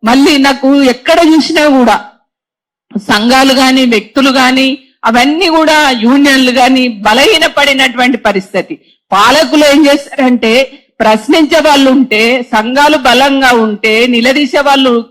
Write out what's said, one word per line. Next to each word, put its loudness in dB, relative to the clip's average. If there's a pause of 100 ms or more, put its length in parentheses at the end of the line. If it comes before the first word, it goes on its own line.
మళ్ళీ 2
నాకు 0 (260)
ఎక్కడ -2 (120)
చూసినా 0 (140)
కూడా 2 (1120)
సంఘాలు 0
గాని, 0 (120)
వ్యక్తులు -2
గాని, 0 (400)
అవన్నీ 0
కూడా 0 (260)
యూనియన్లు 2
గాని 2 (220)
బలహీనపడినటువంటి 0
పరిస్థితి. -6 (380)
పాలకులు 2
ఏం 2
చేస్తారంటే, -2 (480)
ప్రశ్నించే 0
వాళ్ళు 2
ఉంటే, 0 (300)
సంఘాలు 0 (120)
బలంగా 0 (140)
ఉంటే, -2 (200)
నిలదీసే -2
వాళ్ళు 0 (160)